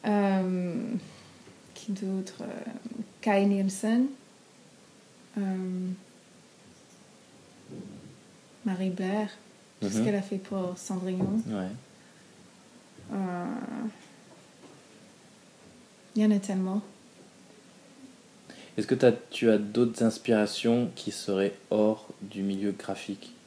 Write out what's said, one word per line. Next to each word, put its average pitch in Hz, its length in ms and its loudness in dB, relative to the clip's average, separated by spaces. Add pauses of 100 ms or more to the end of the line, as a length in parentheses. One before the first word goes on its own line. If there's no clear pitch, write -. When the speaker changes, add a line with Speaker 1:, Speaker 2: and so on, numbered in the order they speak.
Speaker 1:
Euh, 185 680 2 (1000)
qui - 180 -10
d'autre ? 190 500 -4
Euh, - 280 -8 (500)
Kai 202 260 4
Nielsen. 202 580 2 (1300)
Euh, - 20 -2 (3250)
Marie 190 260 0
Blair. 196 380 -2 (520)
Tout 202 100 -2
ce 220 80 0
Speaker 2:
Mhm. 226 60 2
Speaker 1:
qu'elle 208 100 2
a 196 80 0
fait 196 160 -4
pour 185 380 -4
Cendrillon. 185 720 -2
Speaker 2:
Ouais. 95 200 -2 (1400)
Speaker 1:
Euh, 180 320 -4 (2750)
il 208 60 4
y 214 40 6
en 214 40 8
a 202 80 6
tellement. 190 420 0 (2000)
Speaker 2:
Est-ce 107 80 -2
que 131 80 2
t'as, 123 180 8 (180)
tu 113 200 4
as 107 80 6
d'autres 113 440 2
inspirations 113 920 2
qui - 160 -8
seraient 98 420 0 (160)
hors 107 380 2 (140)
du 98 200 -6
milieu 98 300 -2
graphique ? - 580 -8 (160)